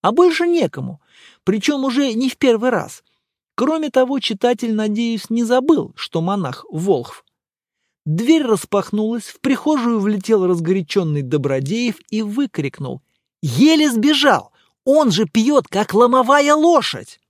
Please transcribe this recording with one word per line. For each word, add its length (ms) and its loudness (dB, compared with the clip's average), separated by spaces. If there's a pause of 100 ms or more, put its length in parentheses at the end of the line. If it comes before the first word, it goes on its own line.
А 100 2
больше 360 2
некому, 540 -2 (420)
причем 420 -2
уже 280 0
не 160 -2
в 80 -8
первый 320 2
раз. 340 -6 (520)
Кроме 340 -2
того, 300 0
читатель, 560 -2
надеюсь, 560 -4
не 120 0
забыл, 520 0
что 260 -6
монах 480 -4
Волхв. 560 -4 (800)
Дверь 380 2
распахнулась, 840 -2
в 140 -20
прихожую 600 0
влетел 460 0
разгоряченный 760 -2
Добродеев 720 -2 (160)
и 100 -4
выкрикнул: 800 -6 (400)
"Еле 480 2
сбежал! 640 2 (320)
Он 280 4
же 140 0
пьет, 420 2
как 280 -4
ломовая 580 4
лошадь!" 680 0 (100)